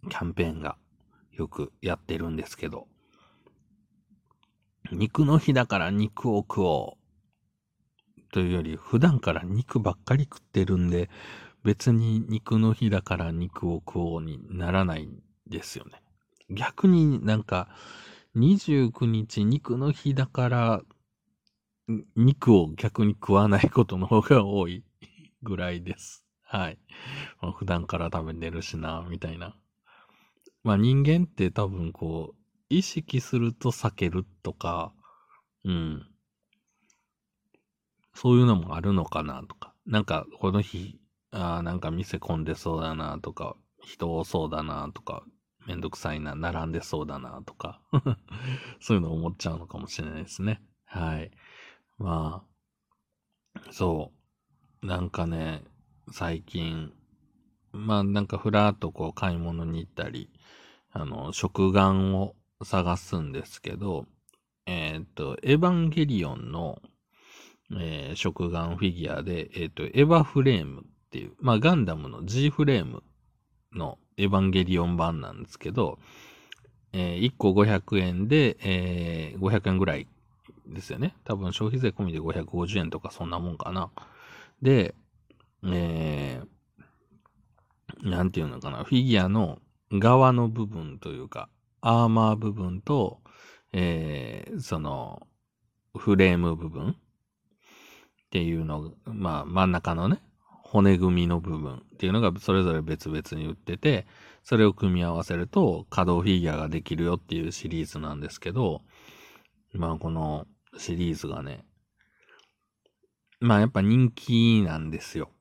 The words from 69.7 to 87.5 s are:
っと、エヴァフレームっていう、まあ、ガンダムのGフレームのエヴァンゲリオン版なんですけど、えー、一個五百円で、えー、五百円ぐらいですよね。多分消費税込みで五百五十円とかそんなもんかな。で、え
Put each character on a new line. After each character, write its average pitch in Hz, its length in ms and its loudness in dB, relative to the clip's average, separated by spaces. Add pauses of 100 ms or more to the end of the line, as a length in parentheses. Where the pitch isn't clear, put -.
っ - 20 -20
と、 - 120 -8
エ 135 200 4
ヴ - 20 2
ァ 160 160 6
フ 139 220 2
レ 127 160 4
ー 78 40 -6
ム 69 180 -12
っ - 20 -20 (260)
て - 80 -12
い - 80 -12
う、 - 140 -16
ま 123 140 4
あ、 107 40 4
ガ 151 160 4
ン 139 100 4
ダ 85 120 -2
ム 73 120 -10
の 65 160 -12
G 127 260 2
フ 151 140 2
レ 131 180 4
ー - 20 -4
ム 60 180 -10 (720)
の 80 260 -8 (180)
エ 98 100 0
ヴ 98 40 2
ァ 98 100 4
ン 95 100 4
ゲ 92 140 4
リ 87 140 0
オ 85 80 2
ン 87 100 0
版 82 240 -2
な 58 120 -12
ん 90 100 -16
で 87 60 -16
す - 100 -20
け - 140 -10
ど、 110 260 -2 (960)
え 90 240 -4
ー、 - 20 -6
一 120 180 0
個 101 160 4
五 101 120 6
百 104 340 2
円 92 300 -2
で、 143 340 4
え 87 760 -2
ー、 - 20 -10
五 95 120 0
百 104 180 2
円 92 100 2
ぐ 95 60 4
ら 80 120 0
い 69 120 -8 (580)
で - 140 -12
す - 100 -14
よ 76 80 -8
ね。 147 160 -4 (100)
多 107 120 -4
分 95 160 -4
消 107 160 -2
費 123 120 -2
税 127 80 2
込 101 160 -2
み 87 80 -4
で 78 60 -4
五 80 140 -4
百 82 140 -4
五 87 200 -4
十 101 120 -2
円 82 120 -2
と 78 100 -8
か - 100 -12
そ - 140 -10
ん 85 60 -6
な 87 80 -4
も 87 120 -6
ん 80 80 -10
か - 140 -8
な。 92 180 -6 (720)
で、 127 320 4 (720)
え 85 760 -2 (1600)